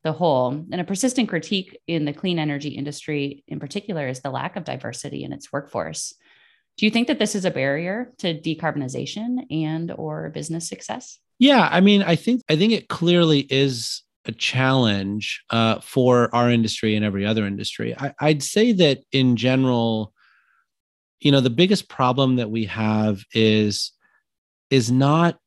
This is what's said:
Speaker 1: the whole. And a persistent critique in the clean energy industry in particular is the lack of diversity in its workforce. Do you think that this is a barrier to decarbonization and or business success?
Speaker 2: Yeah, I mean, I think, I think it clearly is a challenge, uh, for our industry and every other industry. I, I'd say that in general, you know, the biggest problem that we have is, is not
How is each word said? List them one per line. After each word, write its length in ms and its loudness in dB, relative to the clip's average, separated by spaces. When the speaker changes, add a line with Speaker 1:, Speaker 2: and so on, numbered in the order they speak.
Speaker 1:
the 80 -2
whole. 380 2
And 320 -6
a 20 -4
persistent 460 0
critique 580 -6
in 160 -2
the 80 -2
clean 280 -2
energy 300 -4
industry 800 -8
in 140 -10
particular 440 -8
is 140 -6
the 100 -8
lack 280 -6
of 80 -10
diversity 580 -10
in 80 -10
its 220 -14
workforce. 600 -8
Do 100 0
you 60 4
think 160 0
that 120 -2
this 160 -2
is 100 -4
a 60 2
barrier 640 -4
to 200 -4
decarbonization 1120 -6
and 420 -4
or 400 -8
business 360 -8
success? 520 -14
Speaker 2:
Yeah, 320 6
I 80 2
mean, 240 6
I 140 2
think, 320 -2
I 80 2
think 160 2
it 160 -6
clearly 600 2
is 540 -2
a 80 -8
challenge, 1080 0
uh, 280 2
for 560 2
our 160 4
industry 460 0
and 80 0
every 200 -2
other 220 0
industry. 500 -6
I, 220 -6
I'd 240 2
say 300 2
that 260 2
in 240 4
general, 760 0
you 120 4
know, 100 6
the 80 2
biggest 400 2
problem 460 2
that 160 -2
we 140 -2
have 580 0
is, 580 2
is 220 2
not 560 4